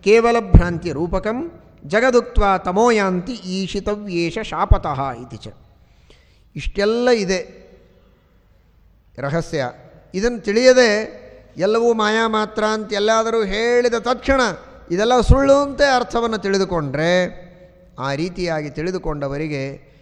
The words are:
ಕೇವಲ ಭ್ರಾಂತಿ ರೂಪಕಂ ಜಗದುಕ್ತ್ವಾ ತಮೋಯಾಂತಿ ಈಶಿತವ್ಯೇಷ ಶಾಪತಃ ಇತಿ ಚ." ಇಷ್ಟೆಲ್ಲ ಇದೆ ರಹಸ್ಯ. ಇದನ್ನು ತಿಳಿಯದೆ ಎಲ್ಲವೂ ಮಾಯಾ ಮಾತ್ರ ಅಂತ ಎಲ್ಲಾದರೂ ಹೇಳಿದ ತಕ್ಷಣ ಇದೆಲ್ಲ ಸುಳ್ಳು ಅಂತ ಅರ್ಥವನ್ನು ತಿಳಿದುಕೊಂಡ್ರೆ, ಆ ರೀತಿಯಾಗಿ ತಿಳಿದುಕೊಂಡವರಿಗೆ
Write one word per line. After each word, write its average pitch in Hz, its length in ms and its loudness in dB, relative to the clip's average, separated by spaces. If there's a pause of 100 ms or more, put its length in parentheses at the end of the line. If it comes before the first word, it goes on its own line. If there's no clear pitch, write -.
ಕೇವಲ 233 380 4
ಭ್ರಾಂತಿ 170 520 4
ರೂಪಕಂ 190 720 -6 (240)
ಜಗದುಕ್ತ್ವಾ 214 720 2
ತಮೋಯಾಂತಿ 190 760 0
ಈಶಿತವ್ಯೇಷ 190 1080 -6
ಶಾಪತಃ 156 720 0
ಇತಿ 117 240 -16
ಚ." 107 120 -18 (1080)
ಇಷ್ಟೆಲ್ಲ 226 520 -2
ಇದೆ 190 640 -2 (1500)
ರಹಸ್ಯ. 139 520 -6 (440)
ಇದನ್ನು 226 260 -4
ತಿಳಿಯದೆ 226 800 2 (360)
ಎಲ್ಲವೂ 226 360 2
ಮಾಯಾ 220 360 0
ಮಾತ್ರ 214 360 -2
ಅಂತ 214 280 -4
ಎಲ್ಲಾದರೂ 226 520 0
ಹೇಳಿದ 233 500 0
ತಕ್ಷಣ 247 460 0 (500)
ಇದೆಲ್ಲ 226 300 2
ಸುಳ್ಳು 277 340 6
ಅಂತ 277 260 2 (140)
ಅರ್ಥವನ್ನು 233 440 -2
ತಿಳಿದುಕೊಂಡ್ರೆ, 180 1120 -2 (480)
ಆ 139 160 -6
ರೀತಿಯಾಗಿ 165 560 -6
ತಿಳಿದುಕೊಂಡವರಿಗೆ 147 1120 -8 (200)